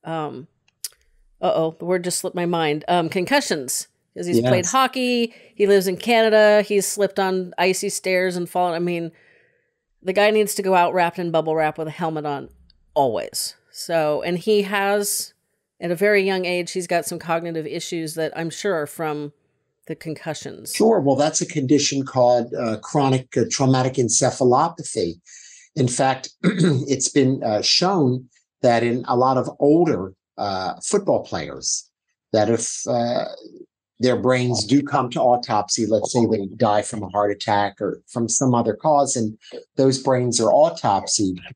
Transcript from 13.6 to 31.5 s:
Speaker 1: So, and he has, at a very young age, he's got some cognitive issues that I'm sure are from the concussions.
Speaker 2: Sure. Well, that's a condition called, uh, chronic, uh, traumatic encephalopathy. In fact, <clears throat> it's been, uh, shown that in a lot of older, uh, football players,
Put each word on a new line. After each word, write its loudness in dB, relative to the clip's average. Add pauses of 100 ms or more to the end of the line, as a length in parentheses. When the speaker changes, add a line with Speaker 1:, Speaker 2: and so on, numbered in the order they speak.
Speaker 1:
So, -2
and -2
he 2
has, -2 (460)
at -4
a -2
very 2
young -2
age, -4
he's -6
got -2
some -8
cognitive -4
issues -8
that -4
I'm -6
sure -4
are -2
from -8 (560)
the -8
concussions. -12
Speaker 2:
Sure. 4
Well, 2
that's 0
a -4
condition 0
called, 2
uh, -4
chronic, 0
uh, 2
traumatic 2
encephalopathy. 0 (560)
In 2
fact, 0
<clears throat> -16
it's 0
been, 2
uh, 0
shown 0 (320)
that 4
in 0
a 0
lot 2
of -2 (100)
older, 2 (240)
uh, -4
football 0
players, -8 (440)